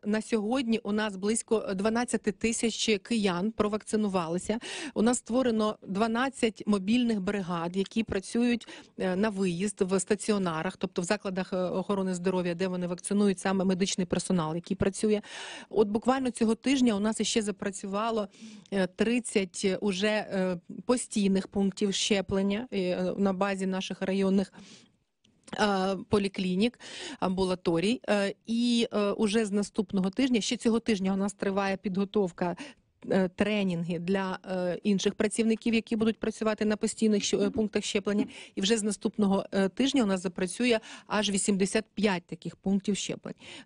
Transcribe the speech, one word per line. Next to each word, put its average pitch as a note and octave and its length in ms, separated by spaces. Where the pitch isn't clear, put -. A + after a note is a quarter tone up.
на G#3+ 160
сьогодні A3+ 580
у G3+ 120
нас G#3+ 260
близько G#3 580
дванадцяти A3 560
тисяч A3 720
киян G3+ 480
провакцинувалися. G#3 1080
У - 80
нас A#3+ 160
створено A3 600
дванадцять A3+ 800
мобільних G#3+ 540
бригад, F3+ 560
які G3 260
працюють, A#3 640
е, F#3 160
на G#3 140
виїзд F#3+ 520
в F#3 180
стаціонарах, F#3 800
тобто F#3+ 240
в F3 40
закладах, F#3+ 480
е, F#3+ 40
охорони F#3 560
здоров'я, F3+ 420
де F3+ 120
вони F3+ 200
вакцинують, G3 520
саме F#3+ 260
медичний F#3 420
персонал, E3+ 480
який E3+ 220
працює. G#3 440
От G#3+ 180
буквально B3 440
цього A3+ 240
тижня B3 400
у G3 40
нас G#3+ 200
іще A3+ 220
запрацювало, G#3 880
е, F#3+ 160
тридцять G3+ 920
уже, G3+ 260
е, F#3+ 500
постійних G3 640
пунктів G3 460
щеплення, G3 680
е, F3+ 440
на G3 160
базі F#3+ 320
наших F#3+ 360
районних, F#3+ 520
е, G3 380
поліклінік, G3 680
амбулаторій. F#3 920
Е, G3+ 240
і, A#3 460
е, G3+ 180
уже A3 340
з G3 60
наступного G3 580
тижня, B3 320
ще - 160
цього A#3 220
тижня F#3+ 340
у G3 40
нас G3 160
триває G3 440
підготовка, F#3+ 800
е, F#3 260
тренінги F#3 640
для, F#3 400
е, F3+ 320
інших G3+ 300
працівників, A3 600
які A3+ 220
будуть A3 240
працювати G#3+ 460
на G#3+ 120
постійних G#3+ 460
щ-, - 200
е, G3+ 60
пунктах G#3 340
щеплення. G#3 420
І G#3 60
вже G3+ 160
з G#3 60
наступного, G3 680
е, G3 180
тижня C4+ 340
у - 20
нас F#3+ 160
запрацює G3 580
аж G3+ 220
вісімдесят G3 640
п'ять G3 300
таких - 320
пунктів G3 420
щеплень. - 380